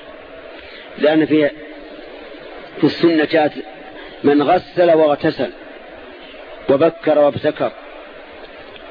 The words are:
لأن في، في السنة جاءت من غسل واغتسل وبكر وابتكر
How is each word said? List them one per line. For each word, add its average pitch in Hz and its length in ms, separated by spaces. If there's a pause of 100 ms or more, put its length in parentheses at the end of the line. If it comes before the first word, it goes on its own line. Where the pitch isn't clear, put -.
(1000)
لأن 151 280
في، 147 240 (1300)
في - 60
السنة 156 400
جاءت 151 280 (720)
من 143 180
غسل 175 480
واغتسل 151 600 (1200)
وبكر 151 480
وابتكر 147 540 (1200)